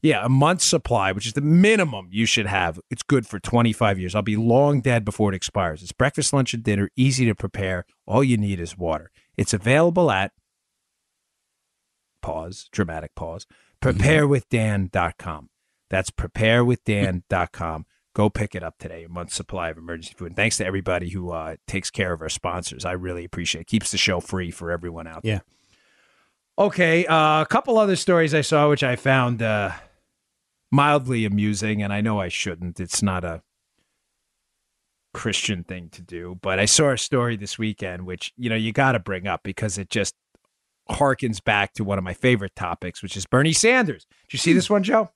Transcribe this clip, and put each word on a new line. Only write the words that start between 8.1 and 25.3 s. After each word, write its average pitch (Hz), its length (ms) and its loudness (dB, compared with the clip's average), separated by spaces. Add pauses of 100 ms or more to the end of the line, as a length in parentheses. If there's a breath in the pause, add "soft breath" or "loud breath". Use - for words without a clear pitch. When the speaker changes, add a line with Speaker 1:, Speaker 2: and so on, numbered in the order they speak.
Speaker 1:
you 127 120 2
need 101 220 0
is 85 180 -10
water. 82 320 -4 (280)
It's - 160 0
available 151 580 2
at, 98 220 -2 (1900)
pause, 80 500 -10
dramatic 80 440 -6
pause, 82 300 -12 (340 soft breath)
Speaker 2:
Mm-hmm. 127 220 0
Speaker 1:
preparewithdan 123 920 2
dot 87 280 -2
com. 78 300 -12 (420)
That's 95 180 -2
preparewithdan 110 1200 0
dot 90 220 -2
com. 80 340 -8 (300)
Go 104 120 4
pick 104 280 -4
it 87 80 -8
up 82 160 -12
today, 82 240 -14
a 82 60 -20
month's 87 260 -10
supply 87 340 -6
of 80 80 -12
emergency 82 400 -12
food. 87 120 -12
And 85 60 -12
thanks 107 220 0
to 95 80 -4
everybody 90 440 -2
who, 90 200 -6
uh, 80 280 -8 (100)
takes - 240 -6
care 90 200 -2
of 80 120 -6
our 78 60 -8
sponsors. 90 560 -8
I 90 80 -4
really 90 300 -8
appreciate 85 380 -6
it. - 60 -16
Keeps - 240 0
the 98 80 -4
show 90 200 0
free 90 300 -6
for 85 220 -8
everyone 82 340 -8
out 82 160 -16
there. 110 120 -2